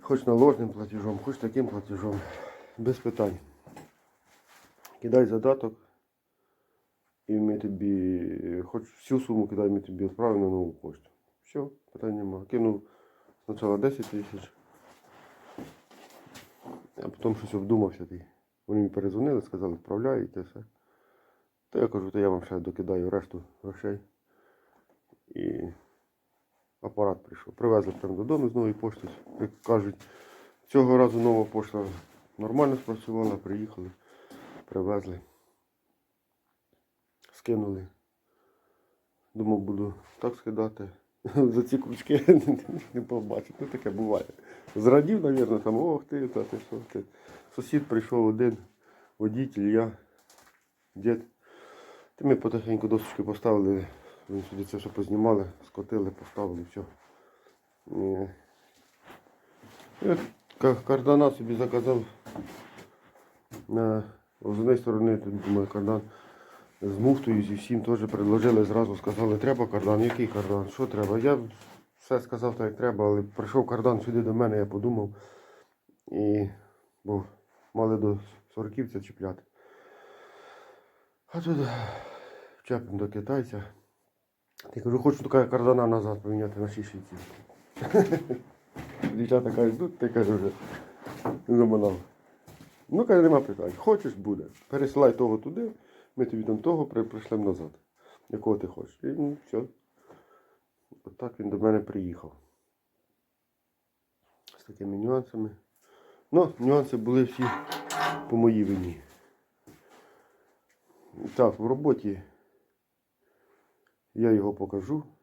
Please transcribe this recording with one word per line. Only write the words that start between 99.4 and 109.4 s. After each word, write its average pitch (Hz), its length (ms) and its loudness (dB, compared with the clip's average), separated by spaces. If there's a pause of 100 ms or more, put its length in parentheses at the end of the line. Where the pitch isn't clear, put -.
все. 110 160 -4 (1400)
Отак - 360 -12
він 101 100 -4
до 98 80 -4
мене 107 220 4
приїхав. 90 520 -8 (2250)
З - 60 -20
такими 101 320 -8
нюансами. 113 540 -4 (800)
Ну, 165 260 6
нюанси 131 380 2
були 120 260 2
всі 123 220 -2 (840)
по 117 60 0
моїй 113 280 4
вині. 90 360 -4 (2250)